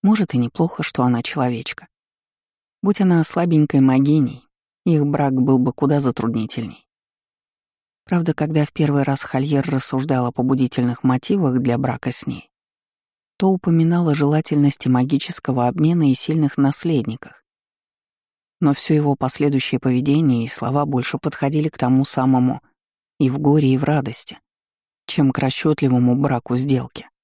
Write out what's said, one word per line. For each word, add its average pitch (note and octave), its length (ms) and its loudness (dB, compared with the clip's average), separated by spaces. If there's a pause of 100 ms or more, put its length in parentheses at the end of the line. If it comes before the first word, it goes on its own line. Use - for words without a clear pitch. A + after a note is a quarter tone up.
Может, G#3 320 2
и B2 40 2
неплохо, D3+ 440 -2
что - 200 -4
она B2 200 2
человечка. - 640 -6 (960)
Будь G3+ 180 0
она F3 220 4
слабенькой D#3 580 2
магиней, C3+ 640 2 (400)
их D#3 220 2
брак C#3+ 280 0
был C3 240 4
бы B2+ 140 0
куда C#3+ 280 0
затруднительней. A2+ 880 -4 (1160)
Правда, E3 300 0
когда D#3 300 0
в - 80 -6
первый C#3+ 300 2
раз C3+ 200 -2
Хольер C#3 460 -2
рассуждал C3 580 -2
о A#2 60 -4
побудительных B2+ 720 -2
мотивах C3 580 0
для A#2+ 160 0
брака B2+ 360 -4
с - 140 -10
ней, - 240 -10 (840)
то F#3+ 120 0
упоминал E3+ 600 2
о D3 60 2
желательности D3 760 0
магического B2+ 800 0
обмена D#3 440 2
и B2+ 40 2
сильных D#3 420 -2
наследниках. C3+ 880 -2 (1160)
Но D3 120 4
всё - 220 -2
его D3 220 2
последующее C3+ 640 -2
поведение B2+ 640 0
и A#2 40 -8
слова C3+ 380 -2
больше C3+ 320 -4
подходили D3+ 500 -2
к - 80 -8
тому C3 280 2
самому B2+ 580 0 (560)
и C3 100 2
в C3+ 100 -2
горе, C#3+ 360 2
и - 20 2
в C#3 80 -2
радости, C#3 540 -4 (680)
чем C#3 260 0
к - 60 -6
расчётливому B2+ 760 0
браку C3 420 -2
сделки. C3 520 -4 (160)